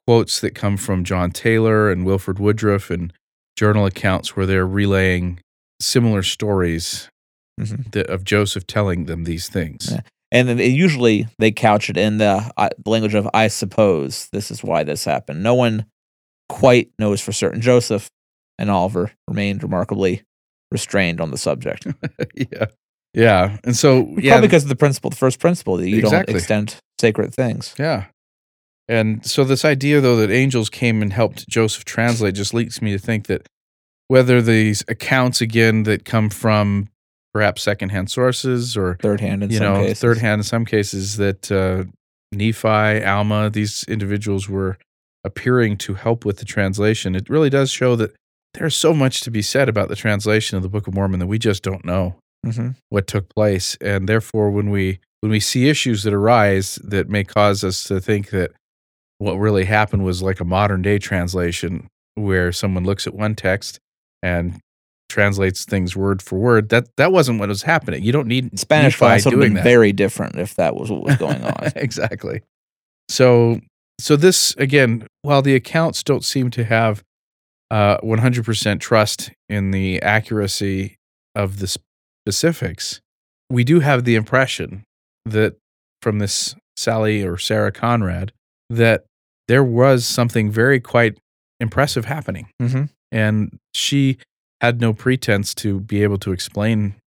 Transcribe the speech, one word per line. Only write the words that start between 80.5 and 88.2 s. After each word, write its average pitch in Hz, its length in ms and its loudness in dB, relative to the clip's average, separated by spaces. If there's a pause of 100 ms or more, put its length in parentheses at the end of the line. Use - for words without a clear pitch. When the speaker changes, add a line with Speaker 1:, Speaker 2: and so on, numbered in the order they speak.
Speaker 1:
of 101 240 -4
the 92 80 -4 (580)
specifics, - 720 -4 (500)
we 120 140 2
do 160 160 4
have 135 240 2
the 120 100 2
impression 110 720 -2 (400)
that 107 320 0 (440)
from 107 180 -2
this - 360 -4 (220)
Sally 107 480 0
or 90 140 -4
Sarah 107 340 0
Conrad, 98 600 -2 (380)